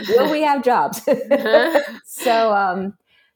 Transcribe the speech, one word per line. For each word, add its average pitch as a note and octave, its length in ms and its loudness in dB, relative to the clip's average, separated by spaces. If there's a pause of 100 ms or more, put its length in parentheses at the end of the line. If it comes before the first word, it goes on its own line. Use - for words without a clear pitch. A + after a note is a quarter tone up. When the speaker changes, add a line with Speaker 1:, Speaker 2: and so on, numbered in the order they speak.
Speaker 1:
Will C#4 220 2
we D4+ 120 -2
have C#4 220 0
jobs? G#3 420 0
<laughs> - 20 2
Speaker 2:
Uh-huh. B3+ 720 2 (240)
Speaker 1:
So, A3+ 480 0
um, G3 420 -2 (420)